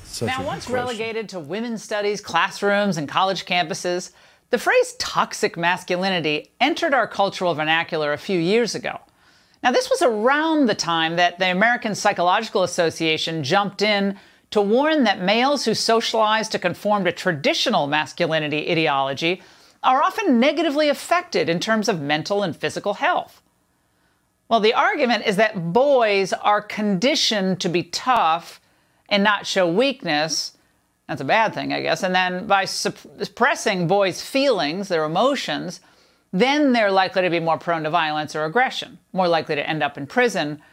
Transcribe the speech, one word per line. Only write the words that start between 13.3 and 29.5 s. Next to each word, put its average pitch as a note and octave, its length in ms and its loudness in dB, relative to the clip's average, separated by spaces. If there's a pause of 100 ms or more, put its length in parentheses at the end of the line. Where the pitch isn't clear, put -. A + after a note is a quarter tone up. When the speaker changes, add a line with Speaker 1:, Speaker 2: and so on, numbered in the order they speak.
Speaker 2:
jumped G3 360 0
in G3+ 380 0 (320)
to G#3 100 2
warn C4+ 440 4
that G3 160 0
males A#3 420 2
who A3 100 0
socialize A3 760 0
to G3+ 100 -4
conform G3 460 -2
to E3+ 80 0
traditional F3+ 720 0
masculinity D3+ 840 -2
ideology D#3 720 0 (420)
are C4 200 4
often F#4 340 2
negatively D4 520 2
affected C#4+ 580 -2
in E3+ 140 -2
terms A3 260 0
of F3+ 140 -2
mental D3+ 420 -2
and E3 140 -4
physical G3 380 -4
health. - 460 -2 (1080)
Well, A3+ 100 4
the G#3+ 140 2
argument C#4 540 0
is G3+ 100 0
that G3+ 340 0
boys A3+ 640 2
are G#3 280 2
conditioned G#3 1000 0
to F#3 80 -2
be E3 140 0
tough F3 760 -2 (520)
and G3+ 120 4
not G3+ 240 2
show F#3 200 2